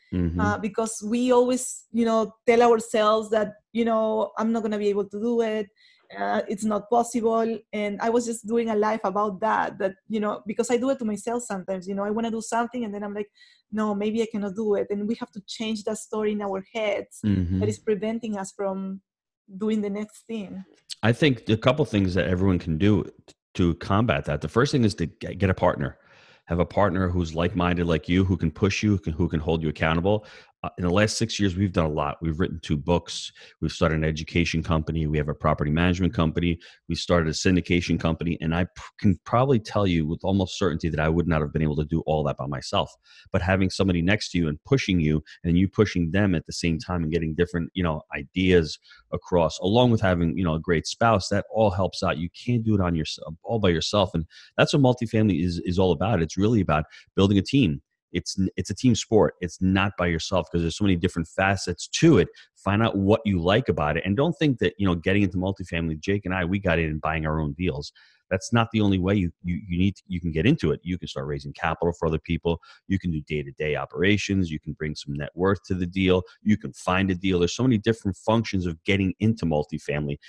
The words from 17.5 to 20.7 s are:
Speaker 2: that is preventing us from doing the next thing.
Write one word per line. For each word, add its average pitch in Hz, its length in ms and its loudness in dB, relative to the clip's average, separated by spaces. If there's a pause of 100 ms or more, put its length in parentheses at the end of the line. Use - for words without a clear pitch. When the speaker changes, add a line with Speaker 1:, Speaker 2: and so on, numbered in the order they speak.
Speaker 2:
that 101 80 0
is 110 120 -4
preventing 220 580 -4
us 190 180 -10
from 190 460 -6 (560)
doing 214 240 0
the 202 80 -4
next 214 380 -10
thing. 190 360 -10 (380)